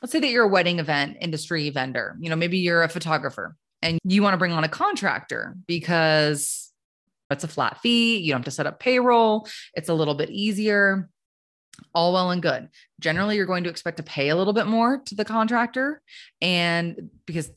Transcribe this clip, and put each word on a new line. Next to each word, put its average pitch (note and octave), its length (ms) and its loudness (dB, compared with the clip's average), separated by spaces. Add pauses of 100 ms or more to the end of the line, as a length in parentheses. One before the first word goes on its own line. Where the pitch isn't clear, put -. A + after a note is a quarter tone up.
let's B3 120 -6
say D#4+ 60 2
that D4 100 0
you're A#3 160 4
a G3+ 40 4
wedding F3 300 4
event D3 400 -2
industry D#3 500 -4
vendor, C3 500 -6
you E3 100 -8
know, D#3+ 80 -2
maybe F3 200 0
you're F3 260 4
a D#3+ 60 2
photographer D#3 680 -4 (240)
and E3 240 -2
you G3 180 4
want G3+ 100 4
to F3+ 40 2
bring F3 160 0
on D#3+ 100 0
a D#3+ 60 -2
contractor - 880 -4 (100)
because D#3+ 1040 0 (580)
it's C#3 140 -4
a D#3+ 60 -10
flat - 320 -4
fee. A#3 380 2
You D#3+ 120 -2
don't C3 80 0
have B2 60 -6
to C#3 60 -6
set C#3+ 140 -4
up D3 140 -6
payroll. A#3 680 4 (280)
It's D#3+ 160 -6
a E3+ 40 2
little D#3 220 2
bit C#3+ 140 -2
easier. G3+ 800 0 (840)
All E3+ 200 4
well F3+ 180 2
and F3+ 100 0
good. B2+ 280 -2 (300)
Generally, F#3 360 0
you're G3 120 0
going F3+ 160 -2
to F3 60 -4
expect E3+ 280 -8
to D#3+ 60 -10
pay C#3+ 260 -2
a D#3 60 2
little F#3+ 180 2
bit G3+ 140 0
more A#3 380 2
to G3+ 100 -12
the G#3 100 -2
contractor, A#3+ 800 0 (360)
and E3+ 720 0 (160)
because D#3+ 320 -6